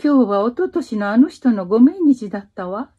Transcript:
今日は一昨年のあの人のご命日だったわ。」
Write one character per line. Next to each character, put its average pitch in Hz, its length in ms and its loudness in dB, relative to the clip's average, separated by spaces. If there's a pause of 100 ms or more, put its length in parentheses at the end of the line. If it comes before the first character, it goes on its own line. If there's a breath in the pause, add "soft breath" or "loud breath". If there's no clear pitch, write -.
今 277 220 2
日 196 40 -4
は 202 140 0
一 240 140 -4
昨 370 140 -4
年 262 260 -8
の 202 140 -4
あ 220 60 -2
の 294 120 6
人 - 220 -2
の 196 140 -2
ご 208 140 0
命 320 200 4
日 262 300 0
だ 196 100 -10
っ 202 120 -18
た 185 160 -12
わ。」 202 320 -10